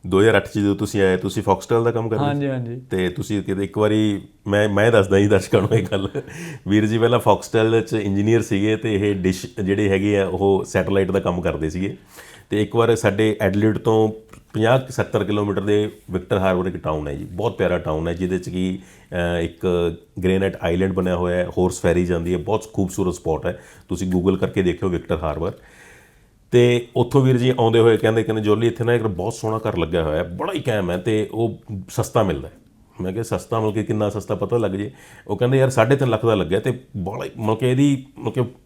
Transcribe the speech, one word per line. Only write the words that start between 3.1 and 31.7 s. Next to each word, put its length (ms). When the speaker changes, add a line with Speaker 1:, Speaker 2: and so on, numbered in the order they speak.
Speaker 1:
ਕਿਤੇ 200
ਇੱਕ 140
ਵਾਰੀ, 440
ਮੈਂ, 220
ਮੈਂ 220
ਦੱਸਦਾ 280
ਜੀ 80
ਦਰਸ਼ਕਾਂ 340
ਨੂੰ 120
ਇਹ 180
ਗੱਲ, 180
ਵੀਰ 180
ਜੀ 120
ਪਹਿਲਾਂ 220
Foxtel 640
'ਚ 120
ਇੰਜੀਨੀਅਰ 480
ਸੀਗੇ 340
ਤੇ 200
ਇਹ 200
ਡਿਸ਼ 300
ਜਿਹੜੇ 260
ਹੈਗੇ 300
ਆ 60
ਉਹ 420
ਸੈਟੇਲਾਈਟ 440
ਦਾ 80
ਕੰਮ 220
ਕਰਦੇ 280
ਸੀਗੇ। 260
ਤੇ 120
ਇੱਕ 140
ਵਾਰ 200
ਸਾਡੇ 460
ਐਡਲੇਡ 360
ਤੋਂ 320
ਪੰਜਾਹ 380
ਸੱਤਰ 320
ਕਿਲੋਮੀਟਰ 380
ਦੇ 300
ਵਿਕਟਰ 260
ਹਾਰਬਰ 300
ਇੱਕ 100
ਟਾਊਨ 300
ਹੈ 60
ਜੀ, 100
ਬਹੁਤ 340
ਪਿਆਰਾ 200
ਟਾਊਨ 300
ਹੈ 60
ਜਿਹਦੇ 260
'ਚ 100
ਕਿ, 360
ਅਹ, 560
ਇੱਕ 240
ਗ੍ਰੇਨਾਈਟ 380
ਆਈਲੈਂਡ 320
ਬਣਿਆ 220
ਹੋਇਆ 220
ਹੈ, 120
ਹਾਰਸ 320
ਫੈਰੀ 240
ਜਾਂਦੀ 280
ਹੈ, 40
ਬਹੁਤ 360
ਖੂਬਸੂਰਤ 400
ਸਪਾਟ 320
ਹੈ, 140
ਤੁਸੀਂ 220
Google 240
ਕਰਕੇ 260
ਦੇਖਿਓ 280
ਵਿਕਟਰ 340
ਹਾਰਬਰ। 280
ਤੇ 440
ਉੱਥੋਂ 260
ਵੀਰ 160
ਜੀ 220
ਆਉਂਦੇ 200
ਹੋਏ 180
ਕਹਿੰਦੇ, 260
ਕਹਿੰਦੇ 200
"ਜੋਲੀ 240
ਇੱਥੇ 160
ਨਾ 100
ਇੱਕ 100
ਬਹੁਤ 300
ਸੋਹਣਾ 240
ਘਰ 200
ਲੱਗਿਆ 260
ਹੋਇਆ 140
ਹੈ, 60
ਬੜਾ 300
ਹੀ 60
ਕਾਇਮ 320
ਹੈ 60
ਤੇ 340
ਉਹ 260